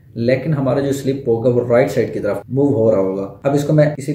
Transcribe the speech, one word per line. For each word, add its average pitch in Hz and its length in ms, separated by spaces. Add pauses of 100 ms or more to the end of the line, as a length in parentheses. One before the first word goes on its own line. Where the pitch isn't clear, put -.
(180)
लेकिन 131 360
हमारा 135 260
जो 139 120
slip - 360
होगा 117 220
वो 120 160
right 123 240
side 113 220
की 107 80
तरफ 101 280
move 139 260
हो 110 160
रहा 98 100
होगा। 95 220 (220)
अब 143 100
इसको 147 180
मैं 147 260
इसी - 160